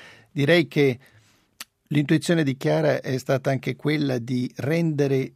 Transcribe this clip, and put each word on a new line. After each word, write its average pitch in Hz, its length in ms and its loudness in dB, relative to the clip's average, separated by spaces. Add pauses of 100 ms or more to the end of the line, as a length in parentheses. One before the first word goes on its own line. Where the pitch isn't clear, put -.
(280)
Direi 156 380 2
che 135 320 2 (880)
l'intuizione 151 560 0
di 135 140 -2
Chiara 151 440 0
è 131 180 -6
stata 135 320 -2
anche 131 260 -4
quella 147 420 -2
di 123 380 -4
rendere 139 800 0